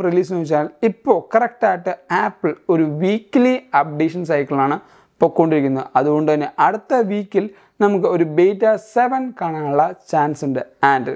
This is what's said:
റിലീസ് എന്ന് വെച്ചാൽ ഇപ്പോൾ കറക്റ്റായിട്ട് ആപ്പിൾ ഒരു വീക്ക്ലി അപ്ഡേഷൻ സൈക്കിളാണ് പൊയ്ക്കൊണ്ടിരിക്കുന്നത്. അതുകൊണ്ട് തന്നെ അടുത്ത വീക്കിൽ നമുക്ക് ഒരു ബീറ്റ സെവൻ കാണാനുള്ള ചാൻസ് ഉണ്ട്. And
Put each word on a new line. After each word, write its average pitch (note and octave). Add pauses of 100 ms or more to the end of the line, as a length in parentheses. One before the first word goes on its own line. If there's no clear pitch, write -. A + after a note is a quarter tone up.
റിലീസ് F3
എന്ന് E3+
വെച്ചാൽ D3+ (220)
ഇപ്പോൾ G#3+ (160)
കറക്റ്റായിട്ട് G3 (320)
ആപ്പിൾ F#3 (220)
ഒരു D#3+ (160)
വീക്ക്ലി A3+ (260)
അപ്ഡേഷൻ D#3+
സൈക്കിളാണ് C#3+ (440)
പൊയ്ക്കൊണ്ടിരിക്കുന്നത്. D3+ (140)
അതുകൊണ്ട് D3+
തന്നെ D3 (180)
അടുത്ത G#3+ (120)
വീക്കിൽ G3+ (380)
നമുക്ക് F#3+
ഒരു E3 (100)
ബീറ്റ G3 (280)
സെവൻ B3+ (160)
കാണാനുള്ള D#3 (260)
ചാൻസ് D3+
ഉണ്ട്. B2+ (280)
And B2+